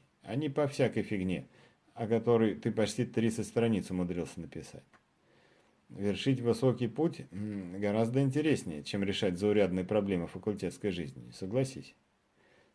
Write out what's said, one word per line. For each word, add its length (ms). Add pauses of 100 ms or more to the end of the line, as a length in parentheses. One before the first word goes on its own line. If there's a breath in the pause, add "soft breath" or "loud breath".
(220)
а 120
не 140
по 180
всякой 360
фигне, 440 (460 soft breath)
о 140
которой 480
ты 180
почти 320
тридцать 440
страниц 420
умудрился 500
написать. 420 (1080 soft breath)
Вершить 500
высокий 480
путь, 440
м, 460
гораздо 440
интереснее, 600
чем 220
решать 340
заурядные 460
проблемы 420
факультетской 640
жизни, 440
согласись». 600 (800 soft breath)